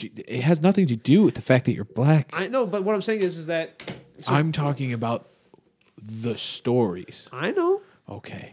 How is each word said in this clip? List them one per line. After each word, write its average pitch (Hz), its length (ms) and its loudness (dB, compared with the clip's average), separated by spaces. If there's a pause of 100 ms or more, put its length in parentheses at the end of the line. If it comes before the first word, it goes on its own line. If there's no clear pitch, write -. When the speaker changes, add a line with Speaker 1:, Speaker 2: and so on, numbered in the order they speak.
(280)
Speaker 1:
it 123 140 -6
has 156 180 4
nothing 190 260 4
to 123 100 0
do 165 260 6
with 175 120 4
the 117 80 -12
fact 127 240 4
that 120 60 2
you're 104 120 -6
black. 143 480 2
Speaker 2:
I 180 140 -2
know, 247 200 0
but 190 180 -4
what 214 100 0
I'm 196 80 -2
saying 220 200 -2
is, 175 140 -2
is 156 100 -10
that 165 360 -6 (380)
so 131 120 -2
Speaker 1:
I'm 151 200 2
talking 139 400 -2
about 117 360 -4 (720)
the 110 380 -8
stories. 113 960 -2
Speaker 2:
I 147 180 -4
know. 381 300 0 (280)
Speaker 1:
Okay. - 440 -14